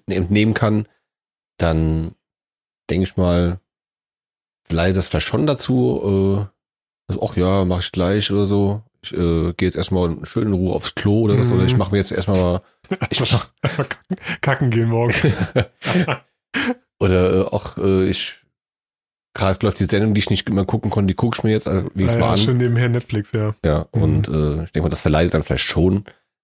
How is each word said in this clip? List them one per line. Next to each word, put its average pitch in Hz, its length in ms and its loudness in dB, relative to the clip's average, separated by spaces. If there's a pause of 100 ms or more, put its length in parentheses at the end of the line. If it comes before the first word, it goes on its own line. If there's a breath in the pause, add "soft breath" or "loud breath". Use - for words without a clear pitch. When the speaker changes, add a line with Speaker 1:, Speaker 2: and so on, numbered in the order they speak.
Speaker 1:
entnehmen 101 480 2
kann, 107 320 0 (720)
dann 80 560 0 (760)
denke 92 180 2
ich - 80 -20
mal, 87 440 0 (1080)
leidet 87 280 0
das 92 120 -2
vielleicht - 200 -4
schon 117 180 0
dazu, 104 1000 0
äh, - 640 -16
also, - 160 -4
„Ach - 80 -16
ja, 92 280 2
mach 90 160 0
ich - 120 -8
gleich“ 98 380 0
oder 101 160 2
so. 101 360 0 (200)
„Ich, - 100 -14
äh, 85 440 0
geh - 80 -2
jetzt 90 120 0
erstmal 85 480 -2
schön 113 240 -4
in 104 60 0
Ruhe 90 200 0
aufs - 200 -6
Klo“ 104 280 2
oder 104 160 2
was, 123 120 2
Speaker 2:
Mhm. 120 60 2
Speaker 1:
oder 120 80 4
„ich 127 120 2
mach 95 140 0
mir 101 80 2
jetzt 95 140 0
erstmal 98 300 0
mal, 90 200 0 (280 soft breath)
Speaker 2:
<laughs> - 200 -6
Speaker 1:
ich - 100 0
mach“ - 300 0 (120)
Speaker 2:
Kacken, - 540 -6 (240 loud breath)
kacken 135 300 0
gehen 113 180 2
morgen. 117 260 0
Speaker 1:
<laughs> - 1900 -2
Oder, 92 320 4 (140)
äh, - 60 -8
„Ach, - 260 -6
äh, 95 300 2
ich, - 280 -6 (1000)
grad 95 300 0
läuft 104 160 0
die 98 60 0
Sendung, 107 280 2
die 104 60 2
ich - 100 0
nicht - 180 0
immer 98 160 0
gucken 110 260 -2
konnte, 101 180 2
die 92 60 0
guck 117 220 -2
ich - 60 -8
mir 110 80 2
jetzt, 107 160 0
äh, 95 180 0 (100)
wenigstens 95 200 0
Speaker 2:
Ja, 117 60 0
Speaker 1:
mal - 60 2
Speaker 2:
ja, 76 60 0
Speaker 1:
an.“ 95 60 2
Speaker 2:
schön 113 200 2
nebenher 123 300 2
Netflix, 117 440 -4
ja. 107 220 -2 (100)
Speaker 1:
Ja, 78 280 0
Speaker 2:
Mhm. 110 100 0
Speaker 1:
und, 78 260 2
äh, 76 360 0
ich - 80 -12
denke 78 100 0
mal, 80 60 2
das 71 120 -4
verleitet 78 340 2
dann 78 80 2
vielleicht - 220 -2
schon, 95 400 2 (400 loud breath)